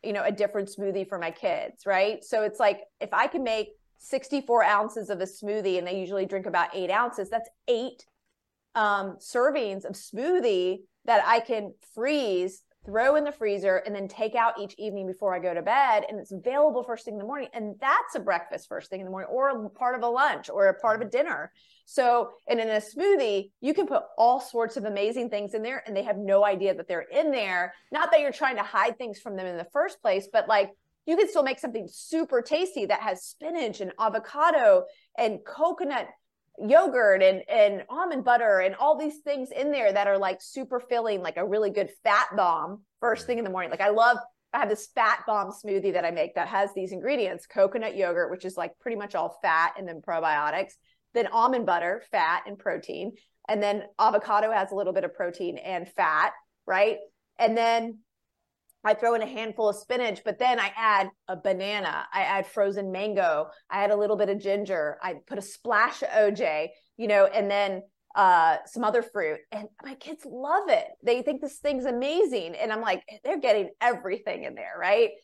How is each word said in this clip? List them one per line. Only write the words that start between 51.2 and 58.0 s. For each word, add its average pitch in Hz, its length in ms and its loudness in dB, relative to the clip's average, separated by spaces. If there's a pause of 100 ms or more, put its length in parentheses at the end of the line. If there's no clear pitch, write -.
almond 240 360 2
butter, 180 460 0
fat 170 360 0
and 202 120 -14
protein, 180 540 -8 (360)
and 208 140 -2
then 202 220 -2 (140)
avocado 214 540 2
has 196 180 0
a 196 40 -8
little 190 180 -2
bit 180 120 0
of 170 100 -8
protein 175 420 -6
and 175 320 -8
fat, 165 440 2 (340)
right? 202 320 2 (400)
And 220 180 4
then 233 440 0 (840)